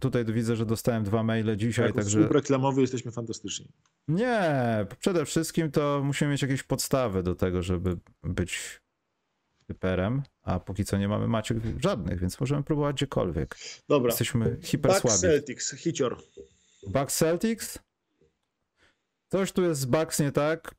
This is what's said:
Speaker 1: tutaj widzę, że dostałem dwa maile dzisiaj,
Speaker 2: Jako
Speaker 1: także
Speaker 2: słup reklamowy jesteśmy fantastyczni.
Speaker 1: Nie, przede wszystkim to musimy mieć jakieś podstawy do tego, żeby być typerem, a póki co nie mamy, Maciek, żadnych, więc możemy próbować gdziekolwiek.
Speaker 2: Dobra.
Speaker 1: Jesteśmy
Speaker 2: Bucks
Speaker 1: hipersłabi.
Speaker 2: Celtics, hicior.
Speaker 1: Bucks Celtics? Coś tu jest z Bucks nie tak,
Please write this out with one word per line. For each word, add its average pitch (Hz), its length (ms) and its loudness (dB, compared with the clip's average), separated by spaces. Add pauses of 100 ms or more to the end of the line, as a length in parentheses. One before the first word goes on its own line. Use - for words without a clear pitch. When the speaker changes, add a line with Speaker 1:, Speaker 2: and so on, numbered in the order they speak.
Speaker 1:
tutaj 127 240 0
widzę, 113 320 0
że 110 100 -2
dostałem 113 380 0
dwa 110 180 0
maile 113 340 0
dzisiaj, 113 300 2
Speaker 2:
Jako 107 120 0
Speaker 1:
także 104 220 2
Speaker 2:
słup 104 120 6
reklamowy 135 480 2
jesteśmy 127 320 0
fantastyczni. 113 560 -10 (400)
Speaker 1:
Nie, 151 800 2 (120)
przede 175 260 2
wszystkim 160 460 0
to 143 340 2
musimy 143 260 0
mieć 139 120 0
jakieś 135 200 0
podstawy 123 600 0
do 87 120 0
tego, 90 280 0
żeby 90 340 0 (260)
być - 600 -4 (840)
typerem, 95 560 -2 (200)
a 92 180 -2
póki 98 240 -4
co 98 140 0
nie 101 100 2
mamy, 104 200 0
Maciek, 113 300 0 (220)
żadnych, 127 400 -2
więc 90 200 -2
możemy 143 220 0
próbować 147 340 -2
gdziekolwiek. 135 600 -2 (320)
Speaker 2:
Dobra. 131 200 4
Speaker 1:
Jesteśmy 117 420 0
Speaker 2:
Bucks - 180 -8
Speaker 1:
hipersłabi. 185 500 2
Speaker 2:
Celtics, 147 580 0
hicior. 131 400 -2 (720)
Speaker 1:
Bucks 131 320 -2
Celtics? 175 600 0 (1500)
Coś 185 240 0
tu 190 100 2
jest 165 180 0
z 135 40 -2
Bucks 156 360 0
nie 143 120 2
tak, 156 460 0